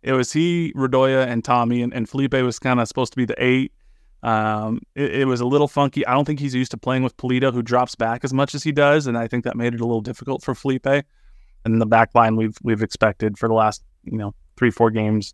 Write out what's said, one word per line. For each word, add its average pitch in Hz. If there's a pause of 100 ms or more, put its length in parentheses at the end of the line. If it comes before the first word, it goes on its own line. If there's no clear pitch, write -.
it 131
was 127
he, 170
Redoya, 131
and 117
Tommy, 120
and, 120
and 117
Felipe 135
was 127
kinda 123
supposed 127
to -
be 127
the -
eight. 127 (560)
Um, 110 (160)
it, 135
it 135
was 123
a 123
little 143
funky. 143
I 123
don't 139
think 147
he's 139
used 127
to 123
playing 131
with 127
Pulido, 127
who 120
drops 123
back 117
as 127
much 139
as 139
he 156
does, 147
and 120
I 113
think 123
that 110
made 120
it 117
a 117
little 117
difficult 127
for 131
Felipe. 131 (760)
And 113
the 113
back 113
line 113
we've, 110
we've 110
expected 107
for 113
the 113
last, 110 (180)
you 110
know, 101 (220)
three, 120
four 113
games 107